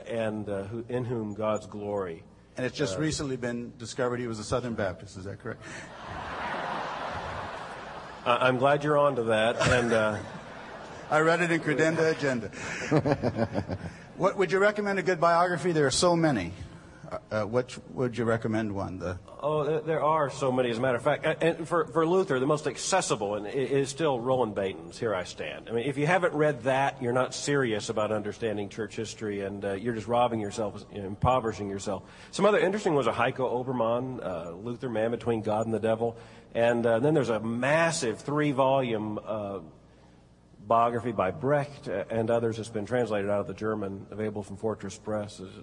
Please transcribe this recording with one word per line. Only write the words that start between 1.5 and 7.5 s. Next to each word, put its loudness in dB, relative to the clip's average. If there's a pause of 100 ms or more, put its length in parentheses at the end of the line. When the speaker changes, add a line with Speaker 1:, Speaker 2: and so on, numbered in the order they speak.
Speaker 1:
glory, -6 (340)
Speaker 2:
And -2
it's -6
just 0
Speaker 1:
uh, -2
Speaker 2:
recently -2
been -6
discovered -2
he -4
was -6
a -8
Southern -2
Baptist. -4
Is -12
that -12
correct? -10 (2750)